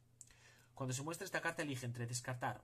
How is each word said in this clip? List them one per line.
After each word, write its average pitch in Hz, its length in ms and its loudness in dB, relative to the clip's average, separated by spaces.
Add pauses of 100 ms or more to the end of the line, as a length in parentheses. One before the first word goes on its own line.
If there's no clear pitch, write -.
(720)
cuando 131 200 0
se 135 100 0
muestra 170 220 -2
esta 160 160 0
carta 165 220 2
elige 131 220 0
entre 120 220 0
descartar 123 560 0